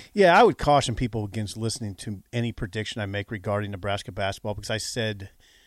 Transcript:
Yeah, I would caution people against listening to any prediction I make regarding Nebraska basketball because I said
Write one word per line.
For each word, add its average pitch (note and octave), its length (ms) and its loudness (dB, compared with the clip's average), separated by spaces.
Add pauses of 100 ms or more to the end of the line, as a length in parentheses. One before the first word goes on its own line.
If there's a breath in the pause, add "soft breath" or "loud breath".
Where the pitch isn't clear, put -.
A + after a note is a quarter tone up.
(140 loud breath)
Yeah, F#3 260 6
I - 20 10
would F#3+ 160 6
caution C3+ 380 4
people A#2 300 -4
against G2+ 300 -6
listening A2 420 -6
to G#2 260 -10 (100)
any A#2 180 -2
prediction G#2+ 500 -6
I G2+ 40 -4
make G2+ 240 -6
regarding G#2 400 -4
Nebraska G2 420 -6
basketball G2+ 440 -4
because G#2 160 -8
I G#2+ 60 -2
said G#2+ 520 -4 (380 soft breath)